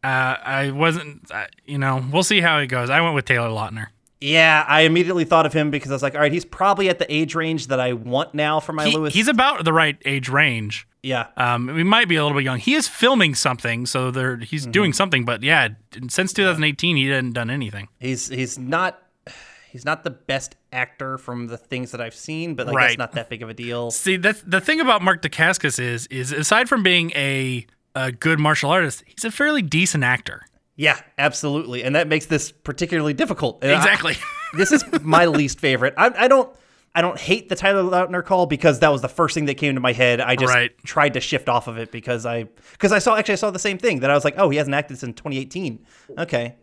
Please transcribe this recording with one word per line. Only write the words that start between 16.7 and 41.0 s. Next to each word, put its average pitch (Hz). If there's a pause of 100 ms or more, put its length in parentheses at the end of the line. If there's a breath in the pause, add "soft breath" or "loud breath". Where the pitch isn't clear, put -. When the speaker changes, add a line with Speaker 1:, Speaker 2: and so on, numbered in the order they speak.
Speaker 1:
he 135
hadn't 127
done 117
anything. 104 (100)
Speaker 2:
He's, 127
he's 127
not, 165 (680 loud breath)
he's 123
not 156
the 165
best - (160)
actor 131
from 123
the 117
things 127
that 120
I've 117
seen, 160
but, 123
like, 120
Speaker 1:
Right. 127
Speaker 2:
that's 117
not 120
that 117
big 113
of 113
a 113
deal. 120
Speaker 1:
See, 190
that's, 208
the 190
thing 311
about 247
Mark 180
Dacascos 160
is, 120
is 131
aside 214
from 240
being 175
a, 135 (280)
a 131
good 156
martial 151
artist, 170
he's -
a 226
fairly 294
decent 160
actor. - (320)
Speaker 2:
Yeah, 147 (180)
absolutely. 139
And 135
that 156
makes 156
this -
particularly 151
difficult. 147
And 135
I -
Speaker 1:
Exactly. 147 (180)
Speaker 2:
<laughs> -
this 190
is 294 (180)
my 160
least 151
favorite. 131
I, 220
I 226
don't, 262 (400 soft breath)
I 170
don't 175
hate -
the 185
Tyler 196
Lautner 180
call 185
because 143
that 160
was 135
the 131
first 160
thing 151
that 139
came 139
to 131
my 123
head. 120
I 123
just 127
Speaker 1:
Right. 123
Speaker 2:
tried 147